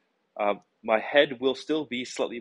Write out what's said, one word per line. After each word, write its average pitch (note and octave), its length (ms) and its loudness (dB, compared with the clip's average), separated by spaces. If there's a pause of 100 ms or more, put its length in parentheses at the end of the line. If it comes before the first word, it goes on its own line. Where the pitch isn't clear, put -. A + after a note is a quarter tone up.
(400)
Uh, G#2 160 2 (280)
my A2+ 160 2
head C#3+ 400 2
will B2+ 160 0
still D3+ 280 -4
be B2 220 -6
slightly A#2+ 360 -6